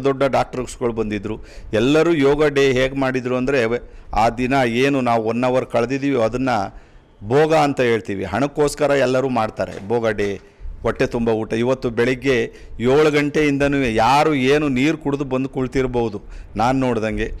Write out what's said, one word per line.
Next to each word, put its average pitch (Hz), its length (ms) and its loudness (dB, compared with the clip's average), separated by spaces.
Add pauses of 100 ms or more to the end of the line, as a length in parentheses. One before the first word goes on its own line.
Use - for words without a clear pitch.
ದೊಡ್ಡ 135 180 2 (140)
ಡಾಕ್ಟರ್ಸ್ಗಳು 123 600 -4
ಬಂದಿದ್ದರು. 104 360 -4 (460)
ಎಲ್ಲರೂ 156 300 2 (160)
ಯೋಗ 147 200 2 (100)
ಡೇ 139 60 4 (160)
ಹೇಗೆ 131 240 0
ಮಾಡಿದರು 127 380 -2
ಅಂದರೆ, 135 180 0 (640)
ಆ - 20 4 (160)
ದಿನ 127 120 -2 (320)
ಏನು 139 240 0
ನಾವು 117 120 2 (100)
ಒನ್ 120 180 -2
ಅವರ್ 127 240 0
ಕಳೆದಿದ್ದೀವಿ 131 440 0 (100)
ಅದನ್ನು 123 300 -2 (760)
ಭೋಗ 156 180 4 (160)
ಅಂತ 139 120 -2 (120)
ಹೇಳ್ತೀವಿ. 101 320 -2 (100)
ಹಣಕ್ಕೋಸ್ಕರ 143 580 0 (140)
ಎಲ್ಲರೂ 131 240 0 (100)
ಮಾಡ್ತಾರೆ 104 360 -4 (160)
ಭೋಗ 113 160 0 (120)
ಡೇ, 101 100 0 (560)
ಹೊಟ್ಟೆ 117 200 0 (100)
ತುಂಬ 117 140 0 (100)
ಊಟ. 110 120 -6 (120)
ಇವತ್ತು 131 240 -2 (100)
ಬೆಳಿಗ್ಗೆ 127 400 2 (540)
ಏಳು 156 260 6
ಗಂಟೆಯಿಂದನೂ 143 640 2 (260)
ಯಾರು 147 260 4 (220)
ಏನು 151 140 2 (100)
ನೀರು 151 260 2
ಕುಡಿದು 143 300 -2
ಬಂದು 131 220 -2
ಕುಳಿತಿರ್ಬೋದು, 127 640 -2 (420)
ನಾನು 131 240 2
ನೋಡ್ದಂಗೆ 110 420 -2 (120)